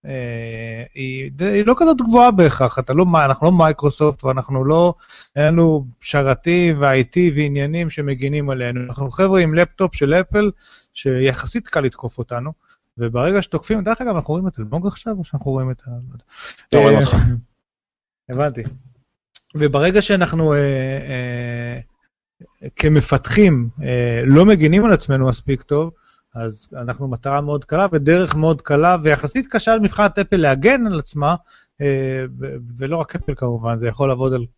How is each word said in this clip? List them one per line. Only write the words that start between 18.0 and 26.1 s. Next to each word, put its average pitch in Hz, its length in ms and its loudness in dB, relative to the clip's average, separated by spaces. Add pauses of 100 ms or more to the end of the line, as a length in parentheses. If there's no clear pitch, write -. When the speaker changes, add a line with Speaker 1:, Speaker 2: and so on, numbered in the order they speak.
Speaker 1:
הבנתי. 127 340 -4 (920)
וברגע 151 460 2
שאנחנו, 165 520 0
אה, 143 60 2 (500)
אה, 120 680 -8 (960)
כמפתחים, 147 960 4 (140)
אה, 120 420 -2
לא 143 200 8
מגינים 185 400 4
על 220 80 6
עצמנו 135 340 0
מספיק 131 360 -2
טוב, 156 280 -2 (440)